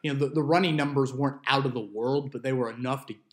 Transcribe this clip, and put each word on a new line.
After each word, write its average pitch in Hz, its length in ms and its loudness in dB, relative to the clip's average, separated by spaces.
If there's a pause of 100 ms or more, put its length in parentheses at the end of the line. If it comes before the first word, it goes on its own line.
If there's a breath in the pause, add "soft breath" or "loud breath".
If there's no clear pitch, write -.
You 147 120 -2
know, 139 60 -2
the, 143 140 0
the 156 80 2
running 160 340 4
numbers 139 380 0
weren't 135 320 -2
out 139 220 4
of 123 60 -2
the 120 80 -4
world, 123 500 -2
but 123 100 -8
they 131 120 0
were 123 180 0
enough 127 360 -4
to 113 60 -10 (200)